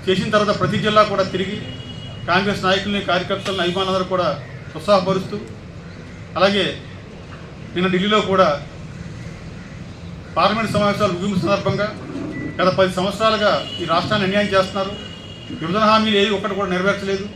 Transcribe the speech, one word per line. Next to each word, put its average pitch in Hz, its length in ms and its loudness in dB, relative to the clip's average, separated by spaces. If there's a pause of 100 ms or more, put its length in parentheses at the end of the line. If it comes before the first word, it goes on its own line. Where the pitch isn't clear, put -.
చేసిన 190 280 2
తర్వాత 208 260 4
ప్రతి 196 260 0
జిల్లా 214 160 6 (100)
కూడా 196 120 2 (100)
తిరిగి 185 220 -2 (720)
కాంగ్రెస్ 190 360 2
నాయకుల్ని, 196 340 2 (100)
కార్యకర్తలను, 190 560 0
అభిమానులందరూ 185 480 0
కూడా 180 140 2 (500)
ఉత్సాహపరుస్తూ, 190 600 2 (1000)
అలాగే 190 300 4 (1080)
నిన్న 180 200 2
ఢిల్లీలో 208 260 4 (120)
కూడా 185 160 6 (1900)
పార్లమెంట్ 208 380 2
సమావేశాలు 202 400 2
ముగింపు 185 260 0
సందర్భంగా 196 460 2 (720)
గత 180 100 4 (100)
పది 185 200 4
సంవత్సరాలుగా 202 520 2 (300)
ఈ 170 120 -4
రాష్ట్రాన్ని 190 360 2
అన్యాయం 202 260 2
చేస్తున్నారు, 190 380 2 (680)
విభజన 185 300 2
హామీలు 220 260 4
ఏవి 202 200 4
ఒక్కటి 202 220 -2
కూడా 196 140 0
నెరవేర్చలేదు 196 520 0 (120)